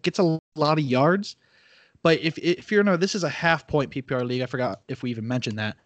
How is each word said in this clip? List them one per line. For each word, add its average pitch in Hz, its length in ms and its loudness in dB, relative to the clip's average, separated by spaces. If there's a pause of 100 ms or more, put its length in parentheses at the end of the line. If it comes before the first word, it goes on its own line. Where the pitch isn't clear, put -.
gets 175 160 -2
a 165 200 4 (160)
lot 156 240 2
of 156 60 0
yards, 147 520 2 (680)
but 165 180 4
if, 156 180 -4
if 151 320 -2
you're 208 100 4
in 202 80 4
a, 185 80 4
this 180 180 -2
is 185 100 -2
a 151 40 -2
half 165 380 0
point 135 240 0
P 135 100 -8
P 135 140 -6
R 123 100 -2
league. 127 180 -2
I 123 40 -4
forgot 123 420 -4
if 131 140 -10
we 123 80 -4
even 113 160 -6
mentioned 120 320 -4
that, 107 280 -6